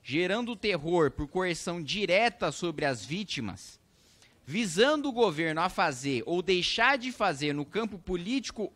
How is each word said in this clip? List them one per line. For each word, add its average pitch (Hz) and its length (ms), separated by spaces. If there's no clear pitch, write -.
gerando 196 540
terror 170 560
por 151 160
coerção 175 560
direta 180 680
sobre 156 320
as 127 200
vítimas, 131 760
visando 226 640
o 269 40
governo 165 480
a 180 80
fazer 139 560
ou 175 160
deixar 196 560
de 254 140
fazer 151 420
no 143 140
campo 208 320
político 190 760